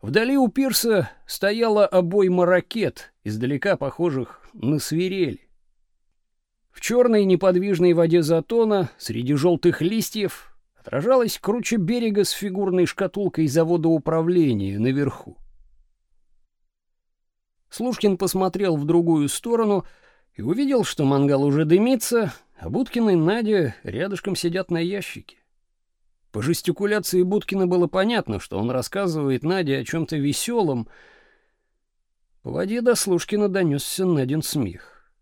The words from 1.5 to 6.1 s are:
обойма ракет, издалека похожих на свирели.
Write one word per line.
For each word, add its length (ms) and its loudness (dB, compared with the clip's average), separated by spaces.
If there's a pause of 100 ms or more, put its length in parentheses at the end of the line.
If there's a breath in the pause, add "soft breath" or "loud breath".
обойма 600 2
ракет, 680 0 (120)
издалека 520 -2
похожих 640 -4 (140)
на 240 -2
свирели. 720 -4 (1200)